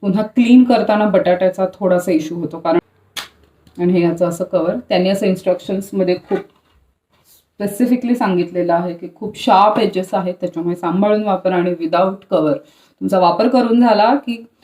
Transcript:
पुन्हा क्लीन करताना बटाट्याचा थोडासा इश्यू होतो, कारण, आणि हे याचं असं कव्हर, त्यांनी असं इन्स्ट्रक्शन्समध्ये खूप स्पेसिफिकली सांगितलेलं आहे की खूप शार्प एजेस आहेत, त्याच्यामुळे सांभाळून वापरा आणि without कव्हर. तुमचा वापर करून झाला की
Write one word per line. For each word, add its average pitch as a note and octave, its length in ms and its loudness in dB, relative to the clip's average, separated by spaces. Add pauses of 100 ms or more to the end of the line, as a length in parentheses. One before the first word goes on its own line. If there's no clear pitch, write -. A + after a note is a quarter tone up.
पुन्हा G3+ 220 -2
क्लीन B3 420 4
करताना A3 440 2
बटाट्याचा F#3 680 0
थोडासा F3+ 380 0
इश्यू D#3+ 260 -2
होतो, D#3+ 200 -8
कारण, E3+ 200 0 (1040)
आणि F3+ 100 2
हे F3 80 2
याचं E3+ 280 0
असं F3 160 -6
कव्हर, F3+ 320 -2 (120)
त्यांनी F#3 200 0
असं G3 180 -2
इन्स्ट्रक्शन्समध्ये F#3 880 -2 (120)
खूप G3 100 -2
स्पेसिफिकली - 1800 -6
सांगितलेलं F3 600 -2
आहे F3 200 -2
की F3 200 -14
खूप - 240 -12
शार्प G#3+ 400 4
एजेस F#3 360 -2
आहेत, F3+ 260 -4
त्याच्यामुळे F3 360 -4
सांभाळून G3+ 460 0
वापरा F#3 320 -2
आणि F3+ 160 0
without F3 440 0 (160)
कव्हर. D#3 260 0 (440)
तुमचा F#3+ 180 0
वापर A3 300 2
करून A#3+ 320 2
झाला A3+ 340 4
की A#3 320 -8 (160)